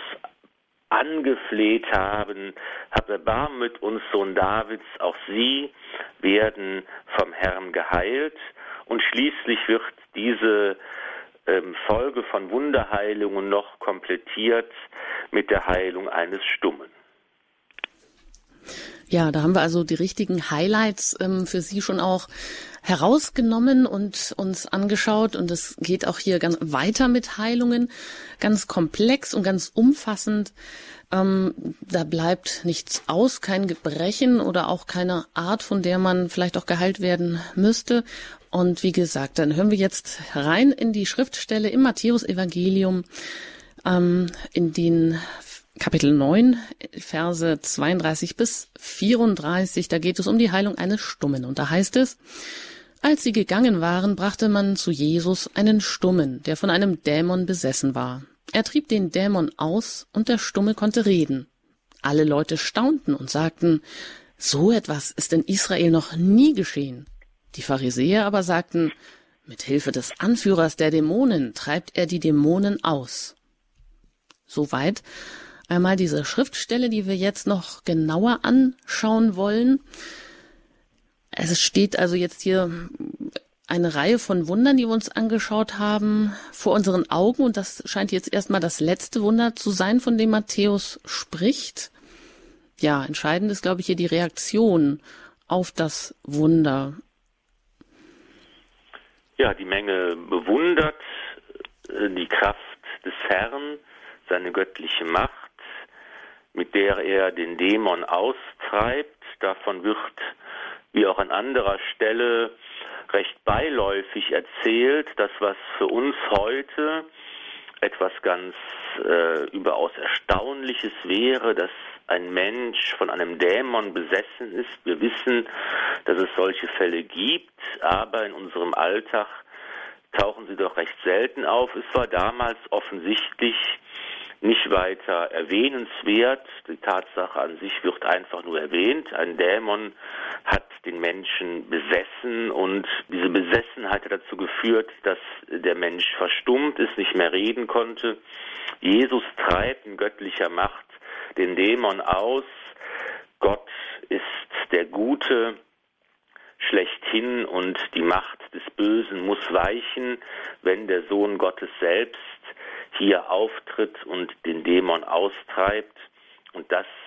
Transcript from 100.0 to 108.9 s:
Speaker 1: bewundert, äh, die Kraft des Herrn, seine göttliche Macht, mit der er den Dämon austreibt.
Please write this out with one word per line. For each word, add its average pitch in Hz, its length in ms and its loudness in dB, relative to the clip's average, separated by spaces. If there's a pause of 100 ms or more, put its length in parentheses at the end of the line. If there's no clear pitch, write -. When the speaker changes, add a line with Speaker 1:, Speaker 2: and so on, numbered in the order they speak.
Speaker 1:
bewundert, 151 880 0 (880)
äh, 104 200 -2
die 90 200 -6
Kraft 101 300 0 (460)
des 92 100 -8 (120)
Herrn, 135 520 -4 (500)
seine 90 240 -2
göttliche 85 520 -4
Macht, 87 280 0 (1200)
mit - 220 -4
der 101 240 4
er 95 340 2
den 85 260 -6
Dämon 92 440 2
austreibt. 117 1200 -2 (180)